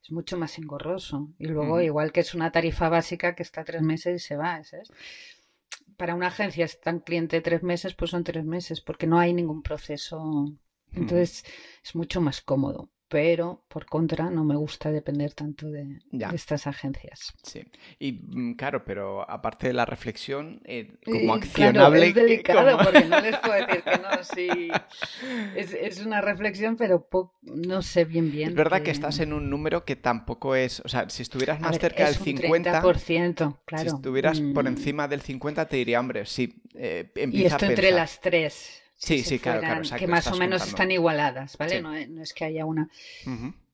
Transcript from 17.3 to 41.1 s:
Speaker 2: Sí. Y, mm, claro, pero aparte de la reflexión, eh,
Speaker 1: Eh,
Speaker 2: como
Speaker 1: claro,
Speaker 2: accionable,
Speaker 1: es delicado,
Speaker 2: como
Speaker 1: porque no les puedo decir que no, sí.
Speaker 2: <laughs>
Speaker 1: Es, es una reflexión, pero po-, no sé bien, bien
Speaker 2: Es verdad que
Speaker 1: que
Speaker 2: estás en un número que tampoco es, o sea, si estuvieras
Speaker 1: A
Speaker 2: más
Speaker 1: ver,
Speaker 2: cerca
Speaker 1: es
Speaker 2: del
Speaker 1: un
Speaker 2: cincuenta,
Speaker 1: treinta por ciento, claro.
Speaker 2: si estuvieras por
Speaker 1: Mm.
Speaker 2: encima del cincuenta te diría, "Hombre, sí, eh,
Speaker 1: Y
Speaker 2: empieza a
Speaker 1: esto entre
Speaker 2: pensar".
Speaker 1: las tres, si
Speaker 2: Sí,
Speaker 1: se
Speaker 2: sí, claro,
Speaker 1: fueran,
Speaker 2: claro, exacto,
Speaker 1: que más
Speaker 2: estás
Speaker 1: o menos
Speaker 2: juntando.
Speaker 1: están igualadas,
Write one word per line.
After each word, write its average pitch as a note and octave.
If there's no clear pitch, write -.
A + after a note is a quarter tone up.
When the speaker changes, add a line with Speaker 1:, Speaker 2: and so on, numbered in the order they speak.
Speaker 2:
Sí. -
Y, C#3
mm, A#2+
claro, C#3
pero G2
aparte -
de B2+
la A#2+
reflexión, C#3
eh, A2+
Speaker 1:
Eh, -
Speaker 2:
como A2+
Speaker 1:
claro, A2+
Speaker 2:
accionable, D#3
Speaker 1:
es F3
delicado, A#3
Speaker 2:
como G3
Speaker 1:
porque D4
no D#4+
les A3
puedo A3+
decir F#3+
que F3+
no, F#3
sí. F3+
Speaker 2:
<laughs> G#3+
Speaker 1:
Es, G3
es F#3
una G#3+
reflexión, G#3
pero F#3
po-, F#3
no F3+
sé E3+
bien, D#3+
bien D3+
Speaker 2:
Es F3
verdad D#3+
que F#3
Speaker 1:
que F3
Speaker 2:
estás D3
en D3+
un D3
número D3+
que C#3+
tampoco B2
es, B2+
o -
sea, -
si -
estuvieras C3+
Speaker 1:
A D#3+
Speaker 2:
más E3
Speaker 1:
ver, E3
Speaker 2:
cerca E3
Speaker 1:
es D3
Speaker 2:
del -
Speaker 1:
un -
Speaker 2:
cincuenta, E3
Speaker 1:
treinta E3
por F3+
ciento, E3+
claro. D#3+
Speaker 2:
si D3+
estuvieras C3+
por C#3
Speaker 1:
Mm. C3+
Speaker 2:
encima C#3+
del C#3
cincuenta D3
te D3
diría, A#2+
"Hombre, A#2
sí, -
eh, F2
Speaker 1:
Y G2
Speaker 2:
empieza D3+
a -
Speaker 1:
esto G3+
entre G3+
Speaker 2:
pensar". F3+
Speaker 1:
las -
tres, E3+
si -
Speaker 2:
Sí, B2
Speaker 1:
se -
Speaker 2:
sí, C3
claro, A#2
Speaker 1:
fueran, G#2+
Speaker 2:
claro, G#2+
exacto, C3
Speaker 1:
que F3
más E3+
Speaker 2:
estás -
Speaker 1:
o -
menos F3+
Speaker 2:
juntando. -
Speaker 1:
están F#3
igualadas, D3